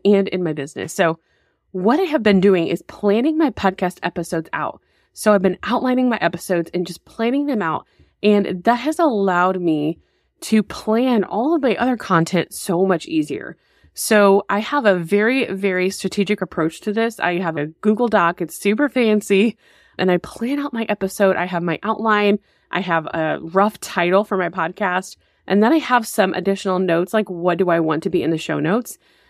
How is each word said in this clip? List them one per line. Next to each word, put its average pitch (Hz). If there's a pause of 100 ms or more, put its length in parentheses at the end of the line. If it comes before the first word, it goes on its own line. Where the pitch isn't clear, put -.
and 196
in 185
my 160
business. 147
So 165 (520)
what 220
I -
have 302
been 202
doing 180
is -
planning 240
my 311
podcast 185
episodes 170
out. - (320)
So -
I've 202
been 185
outlining 254
my 226
episodes 170
and 180
just -
planning 254
them 254
out. 160 (360)
And 202
that 233
has 269
allowed 190
me 156 (420)
to 214
plan 233
all 269
of 294
my 247
other 254
content 170
so 180
much 180
easier. 147 (380)
So 202
I 202
have 247
a 196
very, 208
very 190
strategic 196
approach 165
to 214
this. 226
I 175
have 170
a 151
Google 214
Doc. 175
It's 160
super 220
fancy, 214 (420)
and 185
I 180
plan 254
out 285
my 226
episode. 190
I 175
have 180
my 170
outline. 208 (320)
I 180
have 165
a 156
rough 190
title 185
for 208
my 180
podcast. 185 (300)
And 202
then 226
I 330
have 247
some 208
additional 190
notes, 175
like, 214
what 175
do 180
I 170
want 160
to 190
be 165
in 156
the 160
show 156
notes? 190 (320)